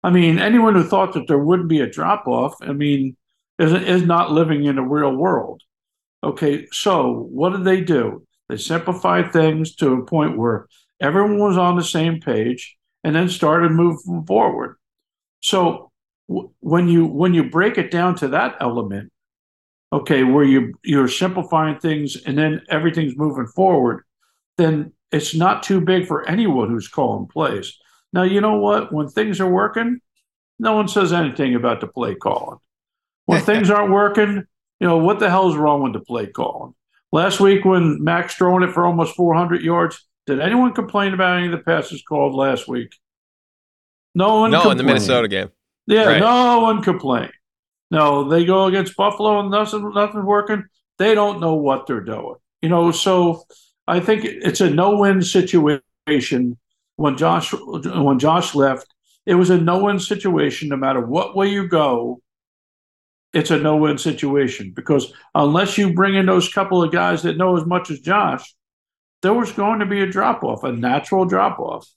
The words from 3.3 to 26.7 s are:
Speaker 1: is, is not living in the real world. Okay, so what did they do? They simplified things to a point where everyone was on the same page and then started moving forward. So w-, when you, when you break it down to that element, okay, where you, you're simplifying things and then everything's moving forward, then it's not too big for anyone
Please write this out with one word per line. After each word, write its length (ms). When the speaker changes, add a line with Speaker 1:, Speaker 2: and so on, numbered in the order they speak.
Speaker 1:
is, 140
is 300
not 300
living 320
in 120
the 60
real 320
world. 480
Okay, 500
so 580
what 200
did 140
they 160
do? 460
They 80
simplified 760
things 440
to 180
a 100
point 340
where 280
everyone 380
was 200
on 180
the 80
same 360
page 560
and 100
then 140
started 420
moving 560
forward. 500
So 500
w-, 220
when 280
you, 180
when 280
you 160
break 280
it 120
down 260
to 120
that 320
element, 520
okay, 320
where 200
you, 380
you're 260
simplifying 720
things 380
and 200
then 320
everything's 480
moving 300
forward, 580
then 360
it's 220
not 280
too 180
big 260
for 220
anyone 420